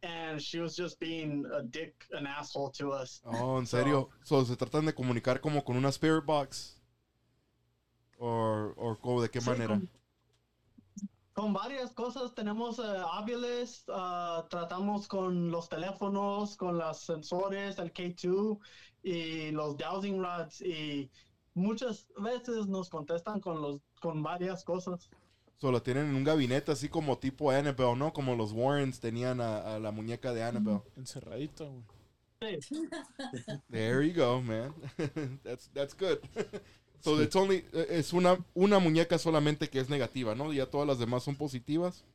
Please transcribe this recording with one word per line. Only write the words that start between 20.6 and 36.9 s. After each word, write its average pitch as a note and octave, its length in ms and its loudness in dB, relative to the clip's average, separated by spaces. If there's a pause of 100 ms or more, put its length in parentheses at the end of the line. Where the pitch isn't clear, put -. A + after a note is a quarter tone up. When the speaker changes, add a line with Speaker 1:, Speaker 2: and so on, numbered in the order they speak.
Speaker 1:
y D3+ 480 -4 (440)
muchas G#3+ 520 -2 (160)
veces A#3 440 -2
nos F#3+ 220 -2
contestan E3+ 520 -4
con E3 220 -4
los, C#3+ 180 -4 (200)
con D#3 220 -2
varias F3+ 420 -4
cosas. F3+ 440 -4 (500)
Speaker 2:
So, C3+ 120 2
la A#2+ 100 4
tienen C3 280 0
en C#3 60 0
un C3+ 100 4
gabinete D3 480 4
así C#3 160 -2
como D3+ 300 0
tipo C3+ 320 0
Annabelle, C3 460 4
¿no? D3 180 0
Como C3 200 2
los A2 180 0
Warrens C3 480 2
tenían B2 420 -2
a, G#2+ 320 -2
a G#2+ 40 -4
la A2 120 -4
muñeca A2+ 420 -4
de A2+ 100 -2
Annabelle. G#2+ 400 2 (140)
Speaker 3:
Encerradita, C#3 680 -10
güey. C3+ 180 -14 (800)
Speaker 1:
Sí. D4 160 -6 (920)
Speaker 2:
There A#2 380 2
you F3 60 -2
go, B2+ 260 4
man. A#2+ 340 -4 (220)
<laughs> C#3 480 -4
That's, - 300 -10
that's C#3+ 200 -2
good. F3 240 2 (160)
<laughs> G#3 260 -6 (420)